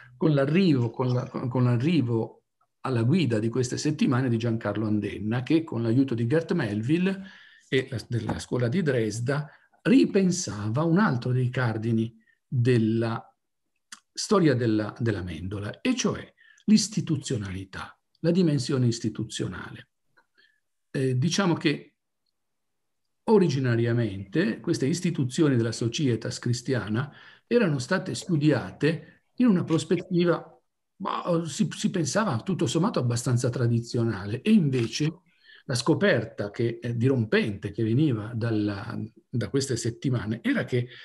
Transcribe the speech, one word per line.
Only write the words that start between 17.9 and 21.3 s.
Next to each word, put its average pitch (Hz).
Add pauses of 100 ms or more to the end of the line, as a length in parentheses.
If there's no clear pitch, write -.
la 160
dimensione 147
istituzionale. - (1000)
Eh, 131
diciamo 165